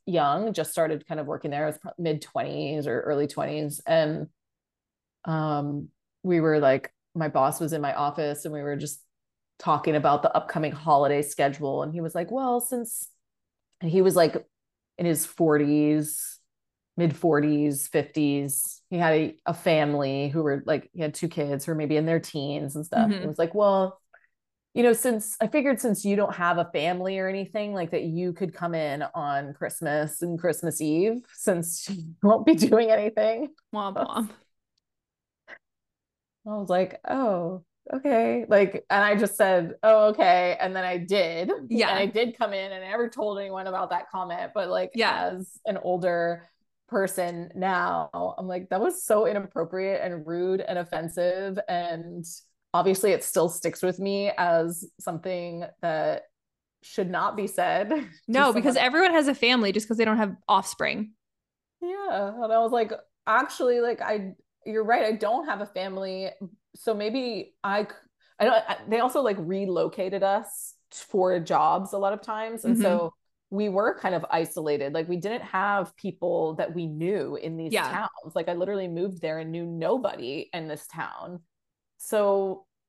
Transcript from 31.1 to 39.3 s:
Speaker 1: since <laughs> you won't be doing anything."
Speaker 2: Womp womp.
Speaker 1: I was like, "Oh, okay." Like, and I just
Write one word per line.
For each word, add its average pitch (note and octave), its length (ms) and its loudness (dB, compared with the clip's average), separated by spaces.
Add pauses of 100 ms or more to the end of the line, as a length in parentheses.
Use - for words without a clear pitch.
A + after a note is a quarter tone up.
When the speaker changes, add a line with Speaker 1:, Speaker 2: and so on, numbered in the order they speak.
Speaker 1:
since E3+ 560 -2
<laughs> - 20 -8
you F3 140 -8 (180)
won't A3 220 6
be D#4+ 120 8
doing A3+ 340 6
anything." A3 640 2 (200)
Speaker 2:
Womp G3+ 220 -4
womp. A3+ 340 -4 (2250)
Speaker 1:
I G#3+ 100 -6
was G3+ 120 -4
like, F#3 400 0
"Oh, F#3 560 -2 (280)
okay." A#3+ 560 2
Like, G3 420 4
and G3+ 120 4
I G#3 140 4
just G3+ 200 0